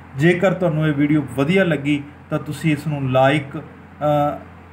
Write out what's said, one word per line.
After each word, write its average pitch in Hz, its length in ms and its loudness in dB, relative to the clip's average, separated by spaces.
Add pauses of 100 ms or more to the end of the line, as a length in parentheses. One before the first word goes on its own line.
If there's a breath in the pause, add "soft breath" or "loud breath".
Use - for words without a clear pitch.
(180)
ਜੇਕਰ 175 360 4
ਤੁਹਾਨੂੰ 156 340 0
ਇਹ 151 60 0
ਵੀਡੀਓ 147 300 2 (120)
ਵਧੀਆ 180 300 2
ਲੱਗੀ 143 380 -2 (260)
ਤਾਂ 151 100 -2
ਤੁਸੀਂ 151 320 -2
ਇਸ 147 160 -2
ਨੂੰ 139 240 -4
ਲਾਈਕ, 135 460 2
ਅ, 147 840 -4 (320)